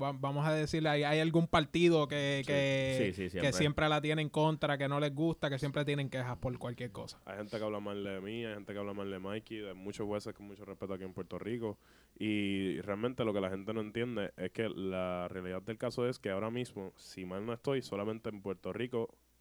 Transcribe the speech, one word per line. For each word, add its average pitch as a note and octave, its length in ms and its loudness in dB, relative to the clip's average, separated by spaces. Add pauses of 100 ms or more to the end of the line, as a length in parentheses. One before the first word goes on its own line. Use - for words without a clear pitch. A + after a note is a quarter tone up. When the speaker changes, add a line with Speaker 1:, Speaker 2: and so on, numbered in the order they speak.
Speaker 1:
va-, C#3+ 120 0
vamos C#3 340 0
a D#3 60 4
decirle, D#3 360 2
hay, D3 140 4
hay D3+ 160 4
algún E3 280 6
partido E3 600 6
que, C#3 380 0
Speaker 2:
Sí. - 20 -10
Speaker 1:
que, C3+ 500 4
Speaker 2:
Sí, G2+ 160 4
sí, F#2+ 100 -4
Speaker 1:
que F2+ 80 0
Speaker 2:
siempre. F#2+ 220 2
Speaker 1:
siempre D3 360 4
la D3+ 120 4
tiene D3+ 200 2
en D3 80 0
contra, D3+ 480 2
que C#3 100 0
no C#3+ 120 0
les D3 140 2
gusta, D#3 360 2
que C#3 100 0
siempre D3 240 0
tienen C#3+ 260 0
quejas B2 280 -4
por B2+ 220 -2
cualquier B2 320 -6
cosa. - 340 -12
Speaker 3:
Hay G2 120 -10
gente G#2 200 -6
que G#2 60 -4
habla G#2+ 180 0
mal G2+ 220 -4
de G2 180 -4
mí, A2 240 -6
hay A2 80 -6
gente G#2 180 -10
que G2+ 80 -6
habla G2+ 140 -4
mal G2+ 160 -6
de F#2+ 100 -4
Mikey, G#2+ 380 -6
de G2+ 160 -8
muchos G2+ 320 -6
jueces G#2 300 -4
con G2+ 100 -16
mucho G2+ 180 -16
respeto G2 300 -8
aquí F#2+ 120 -6
en F#2 80 -10
Puerto F2+ 260 -8
Rico. G#2+ 400 -4 (400)
Y G2 600 0
realmente A2+ 440 -2
lo G#2+ 80 2
que G2+ 80 0
la F#2 80 0
gente G2 240 -4
no A2+ 80 -2
entiende G#2+ 560 -2
es F#2 140 -4
que A2 180 -2
la F#2 580 -2
realidad F#2 360 -6
del A2 160 -8
caso B2 280 0
es B2+ 120 -4
que G#2+ 100 -4
ahora G2+ 220 0
mismo, A#2 460 -6
si - 280 -12
mal F#2+ 220 -4
no A#2 60 -2
estoy, C3+ 280 -2
solamente A2 480 -4
en G#2 140 -10
Puerto F#2 300 -6
Rico A#2 360 -2 (320)